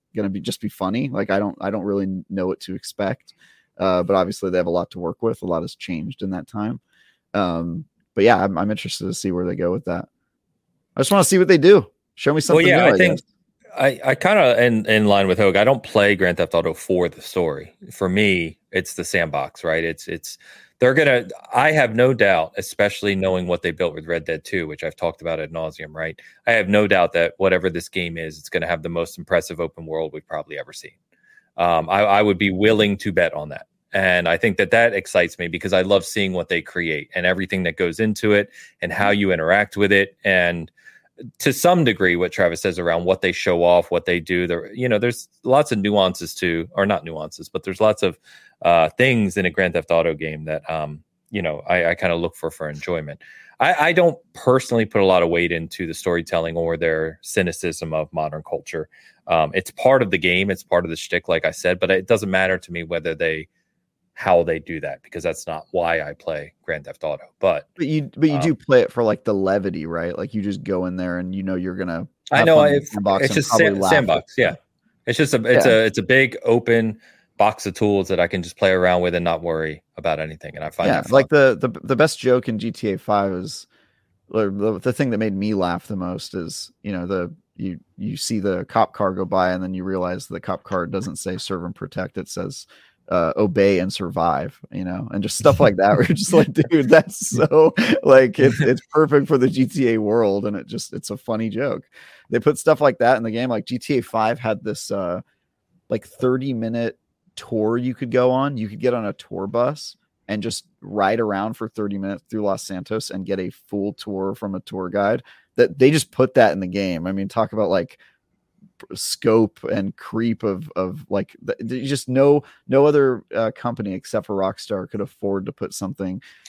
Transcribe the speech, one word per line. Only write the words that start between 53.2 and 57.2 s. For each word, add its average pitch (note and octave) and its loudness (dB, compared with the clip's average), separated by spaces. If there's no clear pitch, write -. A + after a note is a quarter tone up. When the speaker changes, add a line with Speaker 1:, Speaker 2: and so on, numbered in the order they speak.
Speaker 2:
I, D#3 2
I F3 0
don't E3+ 4
personally B2 0
put G#2 0
a G2 6
lot F#2 6
of E2+ 2
weight E2+ 0
into E2 -6
the D#2+ -8
storytelling E2 -4
or E2 -2
their D#2+ -2